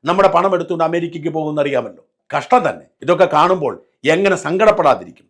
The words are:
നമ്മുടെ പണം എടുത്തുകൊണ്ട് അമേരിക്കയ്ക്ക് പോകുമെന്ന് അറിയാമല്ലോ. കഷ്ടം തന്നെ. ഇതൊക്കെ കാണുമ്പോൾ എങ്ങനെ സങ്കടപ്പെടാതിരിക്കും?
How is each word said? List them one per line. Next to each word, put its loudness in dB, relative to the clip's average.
നമ്മുടെ 2
പണം 2
എടുത്തുകൊണ്ട് -2
അമേരിക്കയ്ക്ക് -6
പോകുമെന്ന് -4
അറിയാമല്ലോ. -4
കഷ്ടം 0
തന്നെ. -8
ഇതൊക്കെ 2
കാണുമ്പോൾ 0
എങ്ങനെ 0
സങ്കടപ്പെടാതിരിക്കും? 0